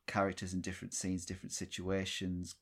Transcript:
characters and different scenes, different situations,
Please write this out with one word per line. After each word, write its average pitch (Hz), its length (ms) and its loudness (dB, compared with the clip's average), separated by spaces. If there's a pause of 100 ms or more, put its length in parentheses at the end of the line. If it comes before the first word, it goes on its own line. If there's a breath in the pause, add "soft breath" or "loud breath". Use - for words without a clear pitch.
characters 95 480 2
and 90 80 2
different 92 320 -4
scenes, 92 320 0
different - 260 -6
situations, 92 1120 0